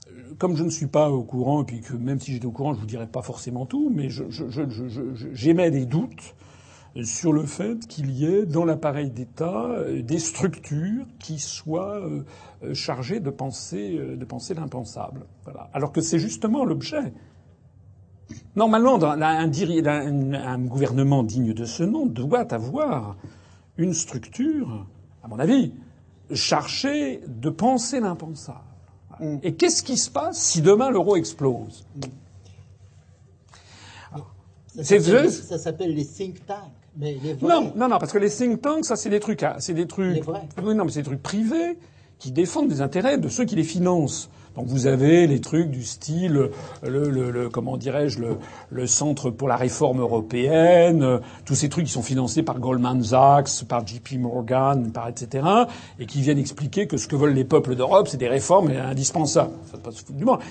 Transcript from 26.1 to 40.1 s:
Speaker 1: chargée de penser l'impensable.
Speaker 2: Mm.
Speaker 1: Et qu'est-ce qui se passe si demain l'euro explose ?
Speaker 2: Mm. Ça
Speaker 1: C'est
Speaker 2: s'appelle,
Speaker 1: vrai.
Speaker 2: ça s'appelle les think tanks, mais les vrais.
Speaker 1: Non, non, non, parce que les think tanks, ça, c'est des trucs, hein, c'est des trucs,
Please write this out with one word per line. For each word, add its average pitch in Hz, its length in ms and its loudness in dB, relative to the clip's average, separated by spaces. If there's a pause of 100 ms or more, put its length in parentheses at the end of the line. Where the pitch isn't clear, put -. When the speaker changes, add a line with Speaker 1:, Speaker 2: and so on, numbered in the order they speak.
Speaker 1:
chargée 254 960 -2
de 127 220 -4
penser 247 500 0
l'impensable. 160 600 -6 (600)
Speaker 2:
Mm. 151 240 -4
Speaker 1:
Et 175 120 -2
qu'est-ce 339 280 2
qui 247 140 -4
se - 120 -2
passe 320 280 -4
si - 240 0
demain 214 300 6
l'euro 190 260 4
explose ? 120 680 -4 (100)
Speaker 2:
Mm. 139 60 -10 (2750)
Ça 151 80 -8
Speaker 1:
C'est 202 160 6
Speaker 2:
s'appelle, 208 260 6
Speaker 1:
vrai. 381 40 6
Speaker 2:
ça - 280 -6
s'appelle 165 360 -4
les 147 120 -2
think - 400 -10
tanks, 202 100 -8 (400)
mais 147 260 -6
les 151 120 -6
vrais. 311 200 2
Speaker 1:
Non, 233 220 2
non, 247 140 2
non, 208 100 4
parce - 140 -6
que 214 40 4
les 202 120 4
think 233 320 0
tanks, 311 240 0
ça, 233 100 -2
c'est 226 140 -4
des 208 100 2
trucs, 208 240 -4
hein, 131 160 0
c'est 175 140 -4
des 165 140 0
trucs, 185 280 0